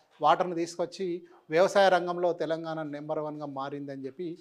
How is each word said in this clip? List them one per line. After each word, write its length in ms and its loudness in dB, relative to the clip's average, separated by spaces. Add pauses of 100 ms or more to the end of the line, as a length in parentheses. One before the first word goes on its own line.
(240)
వాటర్ను 380 4
తీసుకొచ్చి 440 -6 (480)
వ్యవసాయ 320 6 (100)
రంగంలో 340 0 (120)
తెలంగాణ 380 -4 (160)
నెంబర్ 300 -6
వన్గా 220 -8 (100)
మారిందని 480 -8
చెప్పి 220 -10 (140)